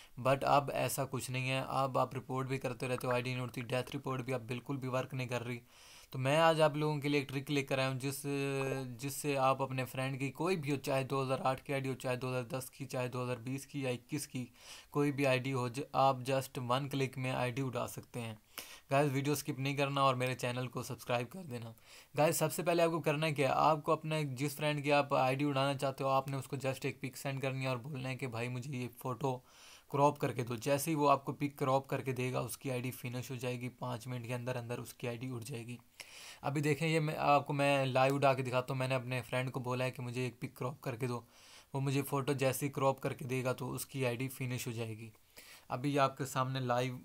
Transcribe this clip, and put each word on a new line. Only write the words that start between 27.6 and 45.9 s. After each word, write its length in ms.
है 60
और 80
बोलना 320
है 60
कि 120
भाई 200
मुझे 240
ये 160
फ़ोटो 580
क्रॉप 260
करके 260
दो। 120
जैसे 360
ही 40
वो 120
आपको 260
पिक 240
क्रॉप 300
करके 260
देगा, 280
उसकी 280
आईडी 220
फिनिश 400
हो 40
जाएगी, 340
पाँच 380
मिनट 200
के 60
अंदर 240
अंदर 200
उसकी 300
आईडी 220
उड़ 140
जाएगी। 360
अभी 180
देखें, 260
ये 120
मैं 180
आपको, 360
मैं 320
लाइव 300
उड़ा 180
के 100
दिखाता 300
हूँ। 60
मैंने 160
अपने 260
फ्रेंड 300
को 80
बोला 260
है 60
कि 100
मुझे 260
एक 140
पिक 160
क्रॉप 220
करके 280
दो, 200
वो 60
मुझे 200
फ़ोटो 320
जैसे 320
ही 40
क्रॉप 300
करके 260
देगा 280
तो 140
उसकी 360
आईडी 240
फिनिश 400
हो 40
जाएगी। 400
अभी 280